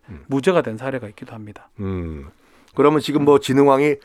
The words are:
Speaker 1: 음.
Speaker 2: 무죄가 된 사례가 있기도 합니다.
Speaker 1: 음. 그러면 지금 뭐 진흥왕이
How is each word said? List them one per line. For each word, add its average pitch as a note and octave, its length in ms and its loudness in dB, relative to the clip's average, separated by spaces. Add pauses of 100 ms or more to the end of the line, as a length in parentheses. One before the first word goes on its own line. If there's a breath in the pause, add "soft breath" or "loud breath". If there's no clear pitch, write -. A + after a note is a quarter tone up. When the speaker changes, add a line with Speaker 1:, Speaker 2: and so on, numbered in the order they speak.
Speaker 1:
음. E2 200 -18
Speaker 2:
무죄가 C#3 340 0
된 A2+ 140 -8
사례가 B2 320 -8
있기도 - 260 -20
합니다. G#2+ 340 -18 (120)
Speaker 1:
음. E2 480 -8 (480 soft breath)
그러면 D3 240 4
지금 C#3+ 240 -2
뭐 C#3+ 160 6
진흥왕이 C#3 640 2